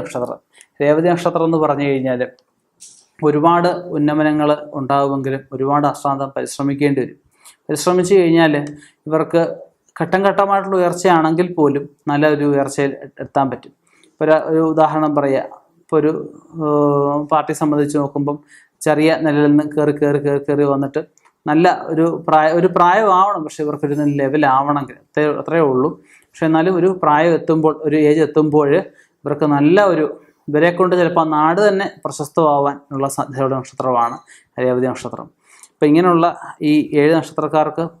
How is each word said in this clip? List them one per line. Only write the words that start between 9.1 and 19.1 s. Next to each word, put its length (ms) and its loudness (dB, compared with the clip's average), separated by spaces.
ഘട്ടം 260 0
ഘട്ടമായിട്ടുള്ള 540 0
ഉയർച്ചയാണെങ്കിൽ 680 2
പോലും 280 0
നല്ല 240 2
ഒരു 180 -4
ഉയർച്ചയിൽ 400 -2
എ-, 60 -20
എത്താൻ 260 -2
പറ്റും. 220 -14
ഇപ്പൊ 140 -6
ഒരു, 80 4
ഒരു 120 2
ഉദാഹരണം 460 0
പറയുക, 240 2
ഇപ്പൊ 180 -4
ഒരു, 120 0
ഏഹ്, 520 2
പാർട്ടി 280 -2
സംബന്ധിച്ച് 420 0
നോക്കുമ്പം 340 -4
ചെറിയ 260 2